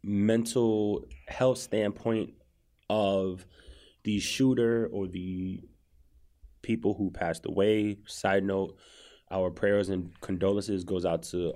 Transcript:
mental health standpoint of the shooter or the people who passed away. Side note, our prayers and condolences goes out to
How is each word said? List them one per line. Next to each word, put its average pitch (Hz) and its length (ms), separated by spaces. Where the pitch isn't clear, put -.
mental 107 1040
health 127 320
standpoint 107 760
of 95 560
the 104 160
shooter 117 720
or 98 160
the 92 540
people 113 340
who 95 160
passed 85 340
away. 104 520
Side 98 360
note, 98 340
our 92 220
prayers 101 380
and 92 320
condolences 95 640
goes 90 200
out 85 180
to 87 320